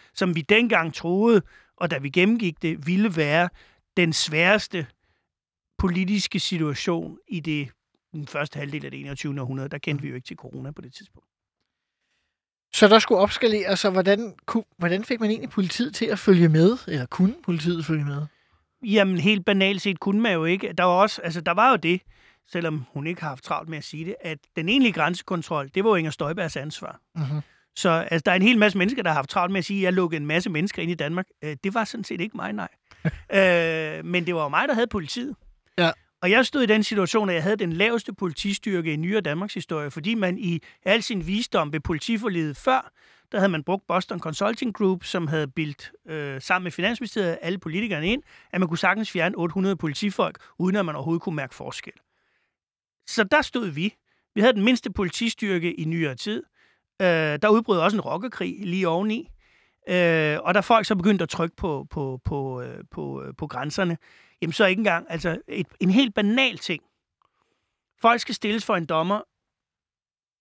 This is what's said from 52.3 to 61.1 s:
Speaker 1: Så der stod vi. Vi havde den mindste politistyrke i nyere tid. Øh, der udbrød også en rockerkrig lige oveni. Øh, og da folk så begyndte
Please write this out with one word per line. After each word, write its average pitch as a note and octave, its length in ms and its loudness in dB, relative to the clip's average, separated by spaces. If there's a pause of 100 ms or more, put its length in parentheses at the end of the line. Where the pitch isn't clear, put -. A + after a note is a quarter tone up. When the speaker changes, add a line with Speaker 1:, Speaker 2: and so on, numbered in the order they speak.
Speaker 1:
Så - 160 0
der D4 180 4
stod A#3+ 260 -4
vi. D#3+ 280 -4 (400)
Vi G3+ 60 2
havde B3 120 6
den G3+ 100 0
mindste A#3+ 280 2
politistyrke F#3+ 840 -2
i E3 120 -6
nyere D#3+ 300 -2
tid. G#3 280 -6 (580)
Øh, F#3 60 4
der D#3 420 2
udbrød G#3+ 300 6
også G3+ 180 4
en F#3 40 0
rockerkrig F#3 640 -6
lige F3+ 240 0
oveni. G#3+ 400 -2 (600)
Øh, D#3+ 520 2
og F3+ 120 0
da G3+ 60 6
folk A3 260 4
så A3 100 0
begyndte F#3 280 4